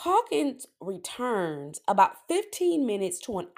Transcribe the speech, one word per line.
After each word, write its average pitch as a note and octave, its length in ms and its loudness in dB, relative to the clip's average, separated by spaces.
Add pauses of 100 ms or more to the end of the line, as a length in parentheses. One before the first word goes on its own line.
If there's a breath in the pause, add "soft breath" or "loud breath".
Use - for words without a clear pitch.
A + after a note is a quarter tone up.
Calkins D#4+ 680 0 (140)
returns F3+ 1040 -4
about - 420 4
fifteen F4 580 0
minutes G3 340 -2
to G#3 180 -6
an E3+ 200 -8